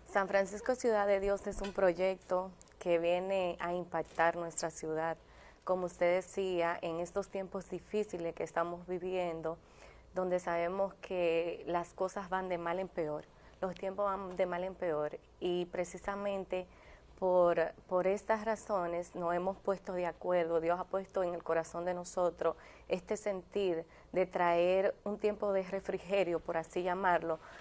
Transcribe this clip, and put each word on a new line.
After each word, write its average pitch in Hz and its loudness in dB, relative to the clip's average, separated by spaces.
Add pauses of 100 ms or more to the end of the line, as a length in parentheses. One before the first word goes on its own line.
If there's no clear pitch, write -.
San 196 0
Francisco, 196 0
Ciudad 214 2
de 202 4
Dios 202 0
es 202 -4
un 196 -4
proyecto 185 2 (260)
que 170 2
viene 180 0
a 175 -2
impactar 170 2
nuestra 170 -4
ciudad. 160 -4 (460)
Como 180 0
usted 175 2
decía, 185 0
en 165 -2
estos 175 -4
tiempos 190 -6
difíciles 175 -4
que 165 -4
estamos 170 -2
viviendo, 175 -4 (560)
donde 185 2
sabemos 180 0
que 170 0
las 170 -2
cosas 185 -4
van 190 -2
de 175 -2
mal 170 -2
en 185 -4
peor, 151 -4 (360)
los 185 -2
tiempos 190 -4
van 190 -2
de 185 2
mal 175 -2
en 190 -6
peor, 151 -2 (220)
y 175 0
precisamente... 185 -4 (500)
Por, 175 4 (160)
por 180 2
estas 208 2
razones 180 -2
nos 175 0
hemos 185 0
puesto 196 -2
de 180 0
acuerdo, 170 2
Dios 170 2
ha 185 -4
puesto 190 -2
en 175 -2
el 170 -6
corazón 165 -2
de 180 -2
nosotros 175 0 (320)
este 185 -2
sentir 190 -2 (280)
de 180 2
traer 180 4 (120)
un 208 -4
tiempo 208 0
de 190 2
refrigerio, 185 0
por 170 -4
así 165 -2
llamarlo, 175 2 (220)